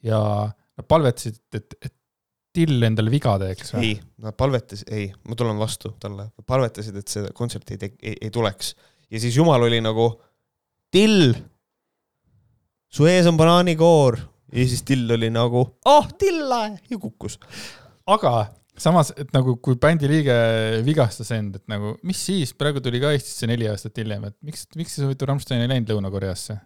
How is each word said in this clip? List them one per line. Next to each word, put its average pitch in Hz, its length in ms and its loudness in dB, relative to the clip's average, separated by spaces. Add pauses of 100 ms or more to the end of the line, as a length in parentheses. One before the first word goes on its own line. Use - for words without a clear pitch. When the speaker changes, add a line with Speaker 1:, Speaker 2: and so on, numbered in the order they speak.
Speaker 1:
ja 110 140 0 (500)
nad - 180 -18
palvetasid, 131 500 2 (140)
et, - 260 -12
et - 160 -16 (600)
Till 151 280 2
endale 110 260 2
viga 131 300 2
teeks 95 340 -8
või? 120 100 -2
Speaker 2:
Ei, 110 100 2 (240)
nad 107 200 -12
palvetasid, 120 540 -2
ei, 107 160 -4 (140)
ma 113 160 -10
tulen 113 200 -2
vastu 110 400 -6
talle. 101 300 -12
Nad - 180 -20
palvetasid, 110 520 -4
et 101 120 -12
see 104 240 -6
kontsert - 380 -10
ei 101 100 -10
te-, 101 160 -10
ei, 110 200 -12
ei 107 140 -10
tuleks. 107 440 -4 (380)
Ja 113 80 -8
siis 120 160 -2
Jumal 147 280 4
oli 117 160 2
nagu: 113 280 0 (840)
„Till, 190 400 6 (1600)
su 147 120 4
ees 180 200 4
on 170 100 4
banaanikoor.“ 160 840 4 (320)
Ja 123 180 0
siis - 140 -4
Till 127 280 0
oli 113 200 0
nagu: 117 320 2 (200)
„Oh, 285 300 6
Till!“ 330 380 0 (400)
ja 240 80 -6
kukkus. - 400 -12 (680)
Speaker 1:
Aga 127 440 2 (220)
samas, 165 420 2
et 143 180 -12
nagu 127 240 2
kui 127 200 0
bändi 143 320 2
liige 143 280 2 (460)
vigastas 127 500 0
end, 104 240 -4
et - 120 -16
nagu, 104 320 -6
mis 185 200 -6
siis? 180 320 -2
Praegu 139 280 -2
tuli 123 200 -4
ka 147 120 0
Eestisse - 340 -4
neli 117 220 0
aastat 107 280 -8
hiljem, 107 280 -6
et 104 140 -12
miks, - 340 -14
miks 160 240 -10
siis 143 100 -2
huvitav 135 240 -4
Rammstein 131 320 -2
ei 120 80 -2
läinud 123 180 -2
Lõuna-Koreasse? 98 760 -6